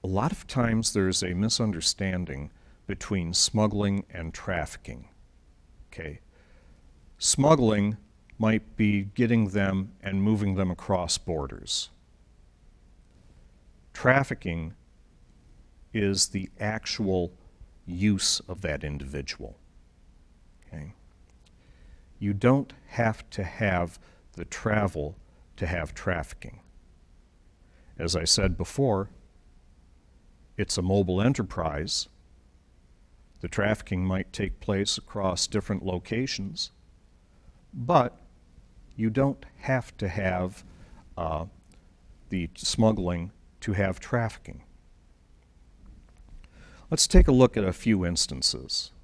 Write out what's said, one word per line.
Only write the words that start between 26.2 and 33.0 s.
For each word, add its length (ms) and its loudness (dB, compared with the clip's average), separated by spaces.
As 160 -4
I 80 -2
said 340 2
before, 540 0
it's 220 -2
a 40 -2
mobile 380 2
enterprise. 880 -2